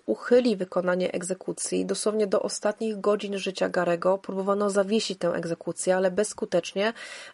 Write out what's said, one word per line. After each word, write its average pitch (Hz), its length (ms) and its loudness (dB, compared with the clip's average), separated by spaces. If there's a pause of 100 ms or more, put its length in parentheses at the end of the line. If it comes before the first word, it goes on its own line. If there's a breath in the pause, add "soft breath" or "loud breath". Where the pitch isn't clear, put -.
uchyli 240 500 4
wykonanie 180 560 0
egzekucji. 180 760 -4
Dosłownie 208 400 0
do 196 160 2
ostatnich 214 580 -4
godzin 202 380 0
życia 190 300 -2
Garego 180 500 2
próbowano 196 520 0
zawiesić 196 480 0
tę 175 100 0
egzekucję, 175 680 0
ale 185 140 4
bezskutecznie. 202 800 0 (420 loud breath)